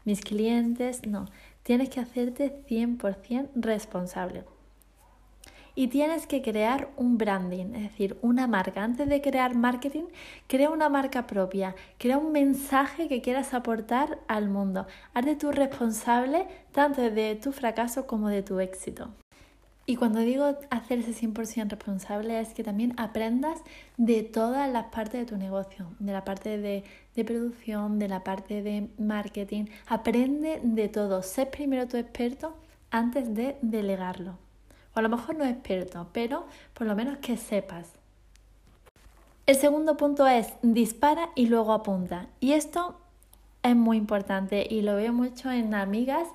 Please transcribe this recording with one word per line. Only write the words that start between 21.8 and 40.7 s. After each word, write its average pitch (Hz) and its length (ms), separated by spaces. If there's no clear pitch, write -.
es 220 120
que - 80
también 220 360
aprendas 240 640
de 226 260
todas 240 480
las 226 180
partes 226 340
de 233 40
tu 220 120
negocio, 190 500
de 202 120
la 196 140
parte 202 320
de, 202 260
de 233 80
producción, 220 760
de 208 120
la 190 120
parte 196 400
de 208 360
marketing. 208 680
Aprende 262 720
de 220 280
todo. 196 340
Sé 262 220
primero 269 420
tu 247 80
experto 240 580
antes 240 420
de 254 280
delegarlo. 190 760
O 226 60
a - 20
lo 220 60
mejor 240 300
no 294 80
experto, 185 640
pero 254 340
por 233 120
lo 214 80
menos 254 260
que 240 180
sepas. 180 500
El 277 100
segundo 294 400
punto 285 320
es 240 220
dispara 262 720